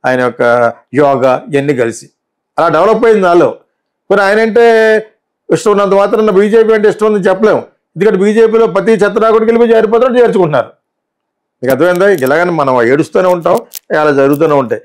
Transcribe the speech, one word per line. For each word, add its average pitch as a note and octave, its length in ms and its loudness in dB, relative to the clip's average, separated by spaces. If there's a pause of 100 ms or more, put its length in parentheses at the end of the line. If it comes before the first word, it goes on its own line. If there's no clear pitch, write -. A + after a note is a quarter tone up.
ఆయన B2+ 140 -2
యొక్క A#2+ 520 0 (220)
యోగా C3 480 0 (120)
ఇవన్నీ C#3+ 220 -2
కలిసి A#2 340 -6 (480)
అలా D#3+ 100 0
develop G3 360 0
అయింది G#3+ 160 2
నాలో. F3 380 0 (520)
మరి G3+ 100 0
ఆయన G3+ 200 0
అంటే A3+ 240 2 (880)
ఇష్టం E3+ 180 -2
ఉన్నంత G3+ 240 0
మాత్రం G3+ 320 0
బీజేపీ G#3+ 460 2
అంటే G#3+ 160 2
ఇష్టం G#3 180 -2
ఉందని G3+ 220 -2
చెప్పలేము, F#3+ 300 0 (380)
ఎందుకంటే F#3+ 220 0
బీజేపీలో A3 480 2
ప్రతి G3 260 -2
చెత్త G#3 120 0
రాకొట్టుకు A3 400 0
వెళ్ళిపోయి A#3 300 2
చేరిపోతారు, A3+ 380 0
చేర్చుకుంటున్నారు. F3+ 540 0 (960)
మీకు B2 80 -2
అర్థమైందా? F3+ 380 0
ఇలాగని D#3+ 420 0
మనం C3+ 320 0
ఏడుస్తూనే D#3 460 0
ఉంటాం, F3 320 -2 (400)
అలా D3+ 100 0
జరుగుతూనే C#3+ 440 0
ఉంటాయి. A2+ 300 -4